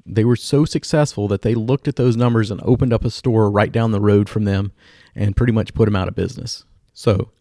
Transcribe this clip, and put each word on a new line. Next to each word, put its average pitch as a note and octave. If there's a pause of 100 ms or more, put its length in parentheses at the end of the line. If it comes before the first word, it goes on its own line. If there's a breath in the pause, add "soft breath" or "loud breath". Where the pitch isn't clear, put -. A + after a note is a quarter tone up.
They G#2+
were A#2+
so C#3+
successful D3
that G2
they A2+
looked A#2
at C#3+
those B2
numbers A#2
and F2+
opened B2
up A2
a B2
store A2
right G#2
down A2+
the G2+
road G#2
from G#2+
them G2 (440 soft breath)
and G2+
pretty A#2+
much G#2+
put A2
'em G#2
out F#2
of F#2+
business. - (300)
So - (120)